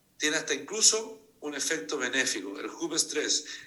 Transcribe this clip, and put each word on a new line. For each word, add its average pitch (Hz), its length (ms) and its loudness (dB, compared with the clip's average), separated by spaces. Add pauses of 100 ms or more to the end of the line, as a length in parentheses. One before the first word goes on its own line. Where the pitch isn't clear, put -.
(180)
tiene 151 200 2
hasta 156 160 -2
incluso 214 680 2 (200)
un 147 140 -4
efecto 151 420 -2
benéfico. 120 640 0
El 107 80 -6
hub 156 300 -6
stress, 139 480 2 (220)